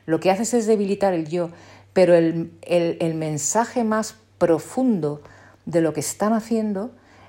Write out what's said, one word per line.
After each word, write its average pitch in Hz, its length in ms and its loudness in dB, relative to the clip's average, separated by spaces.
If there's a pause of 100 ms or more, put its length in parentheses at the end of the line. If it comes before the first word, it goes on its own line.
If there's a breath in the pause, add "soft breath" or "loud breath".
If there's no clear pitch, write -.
Lo 160 120 0
que 180 100 2
haces 214 240 0
es 226 140 0
debilitar 196 460 0
el 160 160 -4
yo, 170 220 -4 (420 loud breath)
pero 175 220 6
el, 165 360 2 (120)
el, 170 360 0
el 165 160 -2
mensaje 160 680 -2
más 214 300 -2 (220)
profundo 165 840 0 (440 loud breath)
de 165 140 0
lo 156 140 0
que 151 80 -4
están 208 320 -2
haciendo 220 580 -4 (380 loud breath)